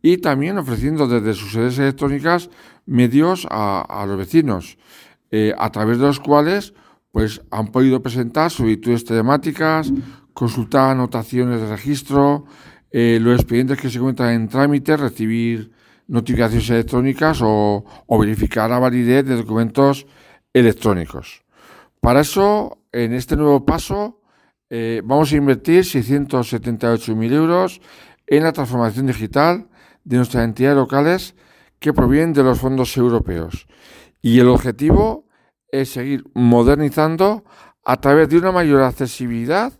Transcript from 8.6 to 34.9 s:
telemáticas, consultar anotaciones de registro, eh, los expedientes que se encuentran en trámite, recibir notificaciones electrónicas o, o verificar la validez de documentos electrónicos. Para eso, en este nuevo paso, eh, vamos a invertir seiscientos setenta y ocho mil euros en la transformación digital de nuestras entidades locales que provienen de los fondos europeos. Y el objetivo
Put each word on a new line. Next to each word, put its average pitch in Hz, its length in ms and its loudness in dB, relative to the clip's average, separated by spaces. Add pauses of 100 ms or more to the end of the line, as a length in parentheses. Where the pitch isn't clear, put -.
telemáticas, 143 880 0 (400)
consultar 127 600 0
anotaciones 123 680 -2
de 110 80 -6
registro, 139 760 0 (480)
eh, 117 280 2
los 117 200 4
expedientes 127 360 0
que 135 140 -6
se 120 80 -6
encuentran 123 340 -2
en 113 160 -2
trámite, 143 480 0
recibir 113 760 -4 (340)
notificaciones 117 640 -2
electrónicas 127 720 0
o, 104 420 0 (220)
o 113 120 2
verificar 110 520 0
la 120 80 0
validez 127 480 2
de 131 80 -2
documentos 117 720 0 (460)
electrónicos. 101 920 0 (560)
Para 123 200 4
eso, 202 580 0 (140)
en 117 200 -4
este 127 240 -6
nuevo 143 280 2
paso, 196 560 -4 (520)
eh, 113 320 -4
vamos 139 280 2
a 151 40 2
invertir 143 480 4
seiscientos 135 640 -2
setenta 117 380 -4
y 117 80 4
ocho 110 220 -4
mil 113 160 -2
euros 170 480 0 (480)
en 151 160 4
la 160 80 0
transformación 123 560 -2
digital 143 600 0 (360)
de 120 140 0
nuestras 120 260 0
entidades 127 320 0
locales 143 580 0 (460)
que 151 120 -2
provienen 151 400 2
de 139 120 4
los 123 160 2
fondos 131 360 -2
europeos. 98 680 -2 (560)
Y 120 160 4
el 123 100 8
objetivo 156 800 0 (460)